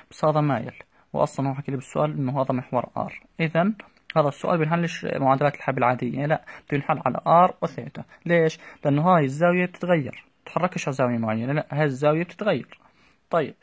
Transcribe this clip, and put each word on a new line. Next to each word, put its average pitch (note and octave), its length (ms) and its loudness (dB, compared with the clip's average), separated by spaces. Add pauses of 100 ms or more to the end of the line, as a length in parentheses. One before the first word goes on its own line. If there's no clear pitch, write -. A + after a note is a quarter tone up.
(120)
بس - 140 -4
هذا D3+ 160 2
مايل، B2+ 320 -2 (400)
وأصلًا C#3+ 360 0
هو C3+ 40 -4
حكي C#3 180 -8
لي C3+ 60 -4
بالسؤال D3+ 340 -2
إنه C#3 300 -2
هذا C3 120 -2
محور B2 440 -4
R. - 280 -8 (140)
إذن E3 340 2 (440)
هذا D3 100 4
السؤال F3 300 0
بنحلش E3+ 480 -2
معادلات C3+ 500 2
الحبل C3+ 220 -4
العادية، B2 480 0
لا، D3+ 200 -2 (220)
بده D3 100 -2
ينحل C#3+ 280 -2
على D#3+ 440 4
R - 120 -4
وثيتا. D3 420 -8 (220)
ليش؟ E3 340 2 (260)
لأنه D3 160 2
هاي F3 220 4
الزاوية F3 420 2
بتتغير، F3 580 -2 (200)
بتتحركش E3 440 -4
على C#3 80 -2
زاوية B2 220 0
معينة، A2+ 360 -2
لا، D3+ 180 -2
هاي D3 140 0
الزاوية D3 380 0
بتتغير. - 560 -4 (500)
طيب، D#3 340 -2